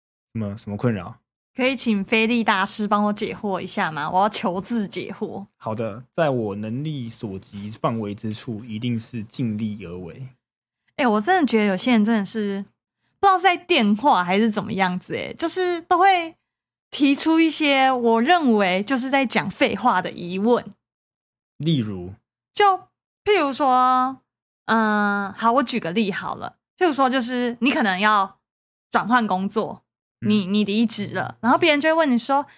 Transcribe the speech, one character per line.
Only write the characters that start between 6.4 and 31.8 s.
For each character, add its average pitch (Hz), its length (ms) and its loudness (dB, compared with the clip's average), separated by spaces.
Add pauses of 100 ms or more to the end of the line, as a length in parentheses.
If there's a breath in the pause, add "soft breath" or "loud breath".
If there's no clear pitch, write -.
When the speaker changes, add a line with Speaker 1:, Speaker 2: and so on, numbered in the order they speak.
Speaker 1:
能 110 260 -6
力 143 280 -8
所 101 280 -10
及 101 300 -14
范 113 320 -4
围 104 160 -6
之 107 180 -8
处， 107 300 -10
一 110 160 -10
定 120 180 -2
是 113 280 -10
尽 113 320 -4
力 104 280 -6
而 87 120 -10
为。 92 320 -14 (680)
Speaker 2:
哎， 294 100 -2
我 214 140 2
真 349 180 2
的 330 80 2
觉 226 140 2
得 208 60 2
有 196 100 2
些 240 160 -2
人 214 140 4
真 226 140 2
的 196 40 -2
是 202 400 -6 (560)
不 403 80 4
知 - 20 6
道 381 80 4
是 349 60 -4
在 359 140 4
电 247 360 2
话 214 300 4
还 185 160 0
是 226 100 4
怎 208 140 -2
么 - 80 -8
样 185 260 0
子， 147 200 -8
哎， 76 160 -8
就 330 160 -4
是 349 320 -2
都 349 160 2
会 349 360 4 (580)
提 277 220 2
出 320 280 2
一 320 80 4
些 277 420 2
我 233 300 2
认 294 320 4
为 190 280 2
就 262 160 -2
是 262 120 -4
在 269 160 2
讲 190 260 -2
废 - 240 0
话 196 260 0
的 170 80 -4
疑 175 300 -8
问。 226 240 2 (960)
Speaker 1:
例 156 200 0
如？ 98 340 -6 (420)
Speaker 2:
就 415 120 2 (580)
譬 403 160 2
如 277 140 0
说， 254 640 2 (480)
嗯， 208 640 0
好， 226 220 0
我 277 100 4
举 233 160 -2
个 165 120 -6
例 202 200 0
好 160 240 -8
了。 - 220 -12 (200)
譬 370 80 2
如 330 60 4
说， 262 180 2
就 262 120 0
是 247 400 -2
你 269 100 2
可 302 120 2
能 190 140 2
要 208 420 2 (520)
转 175 160 0
换 233 180 4
工 190 220 -2
作， 208 360 -6 (360)
Speaker 1:
嗯。 208 100 -2
Speaker 2:
你， 208 180 2
你 208 180 2
离 214 200 2
职 202 280 -4
了， 175 260 -4
然 226 100 0
后 294 80 6
别 339 120 4
人 294 100 4
就 294 100 0